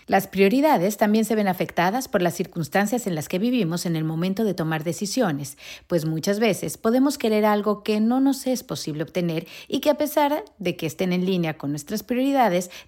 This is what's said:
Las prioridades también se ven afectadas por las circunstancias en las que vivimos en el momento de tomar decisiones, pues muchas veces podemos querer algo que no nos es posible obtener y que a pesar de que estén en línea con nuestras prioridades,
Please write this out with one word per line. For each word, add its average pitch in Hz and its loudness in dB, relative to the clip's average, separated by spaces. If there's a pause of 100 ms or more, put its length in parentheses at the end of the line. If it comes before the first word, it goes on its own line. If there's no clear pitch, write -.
Las 196 2
prioridades 214 2
también 214 4
se 226 0
ven 208 2
afectadas 180 -2
por 180 0
las 170 2
circunstancias 196 -2
en 185 -2
las 151 -6
que 185 -2
vivimos 190 0
en 175 0
el 160 -2
momento 180 -2
de 190 0
tomar 160 -2
decisiones, 165 -2 (260)
pues 160 0
muchas 160 0
veces 196 0
podemos 262 2
querer 214 2
algo 208 0
que 214 0
no 233 2
nos 269 2
es 254 -2
posible 156 -6
obtener 165 -2 (220)
y 277 -2
que 294 2
a 294 2
pesar 302 0 (140)
de 175 -4
que 165 -4
estén 185 -2
en 180 0
línea 170 0
con 143 -6
nuestras 202 -6
prioridades, 240 2 (160)